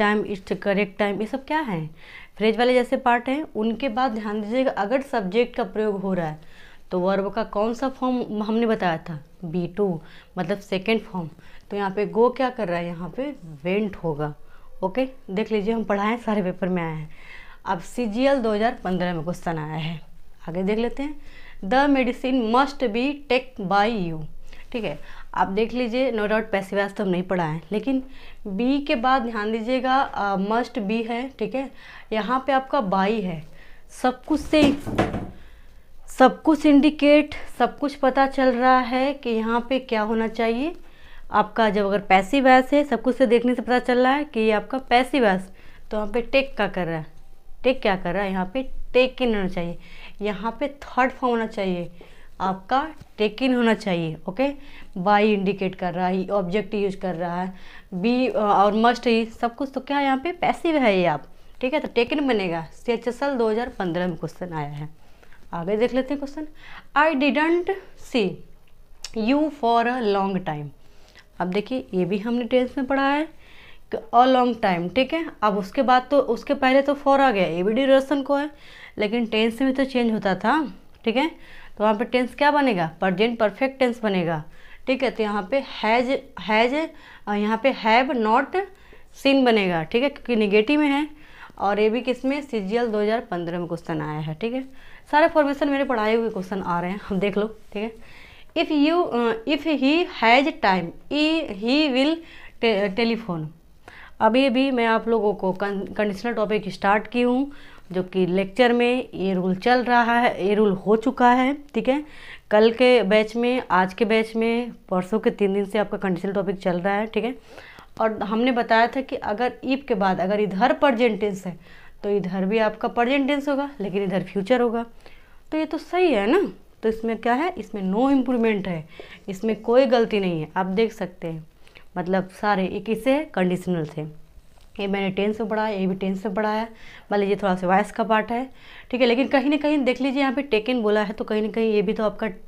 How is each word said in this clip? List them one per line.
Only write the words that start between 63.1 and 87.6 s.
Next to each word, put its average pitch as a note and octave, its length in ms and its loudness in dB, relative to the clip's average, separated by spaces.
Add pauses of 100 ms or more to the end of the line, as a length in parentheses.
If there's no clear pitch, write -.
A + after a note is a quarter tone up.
दो A3+ 140 2
हज़ार A#3+ 200 -2
पन्द्रह F3+ 380 -4
में E3 100 -4
क्वेश्चन E3+ 360 -10
आया D3 160 -6
है, D3 200 -10 (640)
आगे F3 240 -2
देख A#3+ 160 0
लेते C4 200 -2
हैं C#4+ 100 -6
क्वेश्चन। D4+ 240 -10 (500)
"I D#4 180 4
didn't D#4 540 2 (420)
see G#3 180 2 (1000)
you C#4+ 100 4 (240)
for A#3 220 4
a B3 180 -2 (120)
long G3 240 0
time।" D3+ 280 -6 (720)
अब F3 80 -2
देखिए, G#3 460 -4
ये F3+ 120 2
भी G3 120 -2
हमने A#3 280 -2
टेंस B3+ 320 0
में C4 100 -2
पढ़ा C#4 220 2
है D4 180 0 (680)
कि - 20 -6
a B3 300 4
long B3 340 4
time, F3 340 0
ठीक C4 180 2
है। E4 120 -2 (160)
अब G#3 160 2
उसके G#3 240 -2
बाद B3+ 300 4
तो, C#4+ 80 6
उसके A#3+ 340 -2
पहले C4+ 280 4
तो C#4 120 0
for C#4 260 4
आ C4+ 120 6
गया, F#3+ 160 2
ये E3+ 160 -2
भी G#3+ 100 2
ड्यूरेशन C4+ 480 4
को C#4 140 0
है, D4 160 -2 (460)
लेकिन A3 280 0
टेंस A3+ 360 0
में C4 120 4
तो C4+ 120 2
चेंज A#3+ 280 0
होता G3 220 0
था, A#3+ 380 0 (320)
ठीक A3 100 0
है। D4 120 2 (500)
तो G#3 60 0
वहाँ G#3+ 120 4
पे A3 100 -2
टेंस A#3+ 300 -2
क्या D4 160 4
बनेगा, A3+ 480 2
प्रेजेंट G#3 400 0
परफेक्ट A#3 400 0
टेंस A#3+ 240 0
बनेगा, E3+ 400 0 (440)
ठीक C4 160 0
है। A#3 60 2
तो - 140 -2
यहाँ G#3 280 -2
पे C4+ 100 2
has, B3 560 0 (320)
has, B3+ 400 2 (380)
अ, G#3 60 -2
यहाँ G#3 300 0